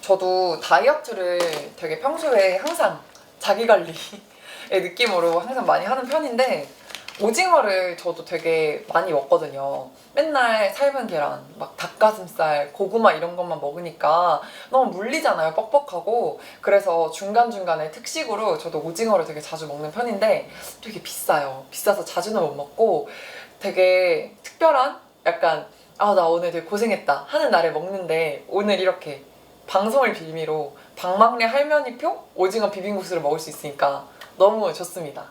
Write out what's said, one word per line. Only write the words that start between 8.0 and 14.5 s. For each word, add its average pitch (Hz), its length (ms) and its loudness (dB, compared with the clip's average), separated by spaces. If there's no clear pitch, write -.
되게 160 680 -2
많이 175 200 2
먹거든요. 139 760 0
맨날 247 600 2
삶은 269 320 0
계란, 156 400 -4
막 - 220 -12
닭가슴살, 165 960 0
고구마 196 380 4
이런 170 220 -4
것만 170 280 -6
먹으니까 160 800 0